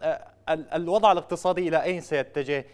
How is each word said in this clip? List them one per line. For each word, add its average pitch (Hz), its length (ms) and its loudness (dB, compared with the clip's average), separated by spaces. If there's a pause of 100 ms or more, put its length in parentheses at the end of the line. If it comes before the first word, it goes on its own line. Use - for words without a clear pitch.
آه، 156 240 -4 (220)
ال-، 160 240 -4
الوضع 190 380 4
الاقتصادي 180 560 0
إلى 156 160 2
أين 175 180 -2
سيتجه 139 720 -4